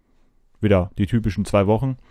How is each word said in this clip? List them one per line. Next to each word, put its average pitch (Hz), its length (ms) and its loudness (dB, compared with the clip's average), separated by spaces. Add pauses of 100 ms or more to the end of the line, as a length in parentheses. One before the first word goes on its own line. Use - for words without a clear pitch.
(600)
wieder 95 380 2
die 101 80 0
typischen 107 360 -2
zwei 101 220 0
Wochen. 120 320 0 (140)